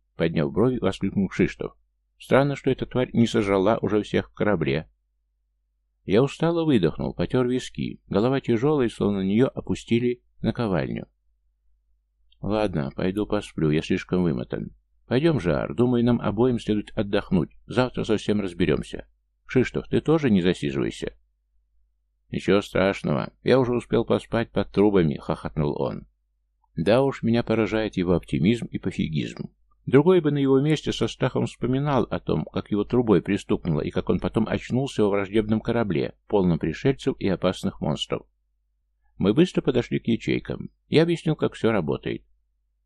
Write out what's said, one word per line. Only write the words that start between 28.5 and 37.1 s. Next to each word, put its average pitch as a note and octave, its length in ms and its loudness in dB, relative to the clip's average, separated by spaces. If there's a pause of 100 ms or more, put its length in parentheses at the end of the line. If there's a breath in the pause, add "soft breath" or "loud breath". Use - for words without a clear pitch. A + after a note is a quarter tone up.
и - 120 -8
пофигизм. D2 720 -6 (320)
Другой E3+ 360 6
бы D3+ 100 0
на C#3+ 80 -2
его C3+ 220 4
месте D3 320 0
со - 160 -2
страхом B2 380 -2
вспоминал C3 580 -2
о - 160 -6
том, - 260 -2
как - 240 -8
его G#2 140 0
трубой A#2 360 4
пристукнуло F#2+ 600 -2
и - 100 -4
как - 200 -4
он F3+ 100 2
потом A2 280 -2
очнулся A#2 540 -2
во G#2 80 4
враждебном G#2 500 0
корабле, G2+ 540 -2 (140)
полном F2+ 300 2
пришельцев C3 600 -2